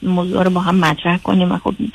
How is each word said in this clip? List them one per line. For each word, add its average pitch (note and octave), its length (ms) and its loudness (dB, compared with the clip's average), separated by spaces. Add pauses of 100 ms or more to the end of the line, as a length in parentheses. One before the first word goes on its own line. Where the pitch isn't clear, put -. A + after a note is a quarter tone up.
موضوع F3+ 420 0
رو F#3 60 2
با F3+ 120 0
هم F3+ 140 0
مطرح E3+ 420 2
کنیم F3+ 340 0
و - 60 0
خب - 180 -4 (200)